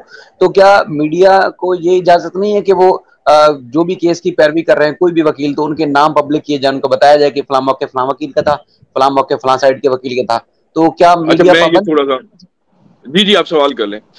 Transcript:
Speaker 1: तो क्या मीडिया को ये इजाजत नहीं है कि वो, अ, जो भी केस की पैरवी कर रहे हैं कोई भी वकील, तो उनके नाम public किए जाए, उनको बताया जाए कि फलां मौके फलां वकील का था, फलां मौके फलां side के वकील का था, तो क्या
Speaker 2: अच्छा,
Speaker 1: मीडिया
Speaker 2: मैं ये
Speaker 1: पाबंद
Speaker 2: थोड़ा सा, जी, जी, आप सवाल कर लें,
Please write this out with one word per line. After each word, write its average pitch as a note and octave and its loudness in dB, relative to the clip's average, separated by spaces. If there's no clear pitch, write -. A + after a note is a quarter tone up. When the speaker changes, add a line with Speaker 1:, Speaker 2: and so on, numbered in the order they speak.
Speaker 1:
तो F#3 4
क्या G3 4
मीडिया E3+ 0
को F#3 -4
ये F3 -2
इजाजत F3 0
नहीं G#3 -2
है G#3 -2
कि F#3+ 0
वो, F#3 0
अ, D3+ 4
जो C#3 -4
भी F3+ -6
केस E3+ -2
की F3+ -4
पैरवी D#3+ 0
कर D#3 0
रहे D3+ 0
हैं - -6
कोई F3 0
भी E3 0
वकील, C#3+ -4
तो D3+ -4
उनके D3+ -4
नाम D3 0
public D3 -2
किए D3 -6
जाए, C3+ -2
उनको C3+ -4
बताया C#3+ 2
जाए C#3+ 0
कि C#3 -6
फलां C3 -4
मौके C3+ -4
फलां B2+ -4
वकील C3+ -8
का A#2+ -2
था, D3 -2
फलां C3+ -2
मौके C#3 -2
फलां C3 -2
side C3+ 0
के C#3 0
वकील B2+ -4
का A#2 -4
था, A#2 -2
तो D#3+ 2
क्या F3 2
Speaker 2:
अच्छा, F3 2
Speaker 1:
मीडिया E3 4
Speaker 2:
मैं E3 2
ये E3 2
Speaker 1:
पाबंद E3 0
Speaker 2:
थोड़ा C#3 -2
सा, - -16
जी, F3 0
जी, G3+ 0
आप E3+ 0
सवाल C#3+ 0
कर A#2+ -6
लें, G#2 -10